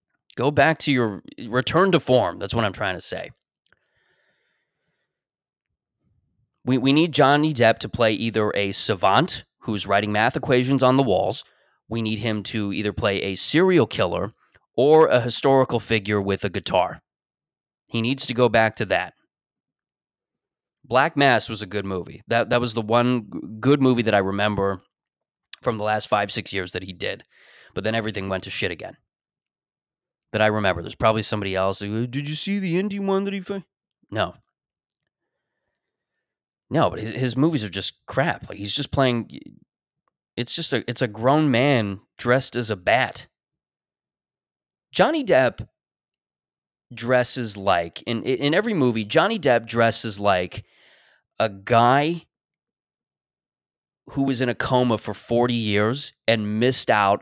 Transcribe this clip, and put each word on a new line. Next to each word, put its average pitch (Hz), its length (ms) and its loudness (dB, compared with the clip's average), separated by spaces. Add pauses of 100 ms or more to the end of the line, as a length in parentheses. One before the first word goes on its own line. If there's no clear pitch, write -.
(360)
go 127 140 -2
back 147 300 2
to - 120 -2
your, 113 300 -2 (260)
return 156 440 2
to 165 80 4
form. 104 400 2
That's 98 160 -6
what 113 100 0
I'm 95 80 -4
trying 95 220 -4
to 87 60 -12
say. - 280 -8 (3250)
We, 127 160 2
we 135 140 4
need 160 180 2
Johnny 147 420 4
Depp 113 240 4
to 107 120 -8
play 113 240 2
either 110 420 -2
a 101 160 -2
savant 101 720 0 (140)
who's 104 260 -4
writing 101 260 0
math 110 240 0
equations 131 460 0
on 131 160 4
the 139 60 4
walls. 95 400 0 (440)
We 117 140 -4
need 110 160 -4
him 107 240 -4
to 101 320 -4
either 101 180 -4
play 98 300 -2
a 98 140 -4
serial 165 500 4
killer 90 480 -2 (420)
or 151 300 8
a 120 160 4
historical 123 580 2
figure 104 400 -2
with 98 240 -2
a 101 60 -4
guitar. 92 540 -2 (840)
He 117 120 -4
needs 127 240 -2
to 123 80 -6
go 120 160 4
back 110 280 2
to 110 80 -4
that. 90 280 -4 (1700)
Black 135 320 2
Mass 135 340 4
was 107 120 -6
a 101 60 -8
good 98 180 -6
movie. 90 420 -8
That, 117 220 0
that 123 120 2
was 120 120 -4
the 117 80 -2
one 120 500 0
g-, - 80 -10 (200)
good 139 200 4
movie 127 220 4
that 107 140 2
I - 20 4
remember 98 640 0 (800)
from 113 160 -4
the 104 60 -6
last 107 240 -2
five, 104 240 0
six - 200 -6
years 92 200 -6
that 92 120 -8
he 95 100 -12
did. 98 300 -10 (520)
But 98 80 -6
then 110 100 -2
everything 107 340 -4
went 95 180 -4
to 98 40 -12
shit 92 220 -4
again. 90 260 -14 (1300)
That 104 100 -2
I 107 60 6
remember. 98 340 0
There's 95 140 -12
probably 110 260 2
somebody 98 340 -4
else. 95 260 -2
Like, 110 280 -6
"Did 143 180 -8
you 151 80 -8
see 196 220 -4
the 185 240 -2
indie 202 180 -6
one 196 240 0
that 196 100 -6
he 196 60 -8
fi-?" 196 240 -10 (460)
No. 98 240 -4 (2250)
No, 127 200 2
but - 100 -6
his, 110 160 -6
his 123 220 -2
movies 147 260 2
are 101 60 -8
just 95 240 -6 (140)
crap. - 420 -4
Like, 92 80 -12
he's 101 160 -6
just - 180 -6
playing, 123 480 0 (960)
it's - 200 -6
just 165 180 -2
a, 120 160 -2
it's 120 140 -2
a 120 40 0
grown 131 440 2
man 123 480 2 (180)
dressed 127 380 0
as 113 160 -4
a 101 40 -2
bat. 104 520 -2 (1600)
Johnny 277 320 2
Depp 131 440 2 (1200)
dresses 117 640 0
like, 90 520 -2
in, 117 160 -4
in 143 320 0
every 214 180 0
movie, 120 320 0
Johnny 170 320 0
Depp 123 300 2
dresses 113 520 0
like 92 460 0 (720)
a 110 100 0
guy 120 760 2 (1800)
who 139 140 -2
was 131 180 -2
in 123 80 0
a 113 60 -4
coma 123 420 2
for 107 160 -8
forty 120 400 0
years 110 600 0 (140)
and 107 320 0
missed 127 300 0
out 104 320 4